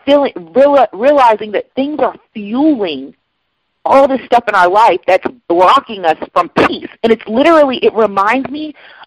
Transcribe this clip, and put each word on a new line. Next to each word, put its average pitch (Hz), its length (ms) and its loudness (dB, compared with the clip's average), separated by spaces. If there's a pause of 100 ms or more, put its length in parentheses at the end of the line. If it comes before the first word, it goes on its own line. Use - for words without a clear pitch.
feeling, 277 280 0
reali-, 247 580 2
realizing 220 600 0
that 180 240 -6
things 285 240 -6
are 233 160 -4 (180)
fueling 202 840 -4 (720)
all 269 220 4
this 262 180 -4
stuff - 220 0
in 208 80 -4
our 180 140 4
life 196 380 2
that's 185 200 0 (200)
blocking 190 560 0
us 156 140 0 (160)
from 175 160 -2
peace. - 400 -4 (140)
And 226 80 0
it's 220 160 -2
literally, 285 500 2
it - 160 0
reminds 214 560 -2
me 302 240 -12 (340)